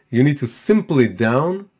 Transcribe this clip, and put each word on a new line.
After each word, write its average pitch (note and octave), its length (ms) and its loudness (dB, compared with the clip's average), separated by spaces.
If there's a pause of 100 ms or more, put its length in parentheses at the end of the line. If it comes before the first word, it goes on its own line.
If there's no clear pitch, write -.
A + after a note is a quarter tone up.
you A#2+ 140 2
need C#3+ 160 2
to B2 80 -4
simple F#3 520 0
it G#2 180 2
down D3+ 520 -2 (100)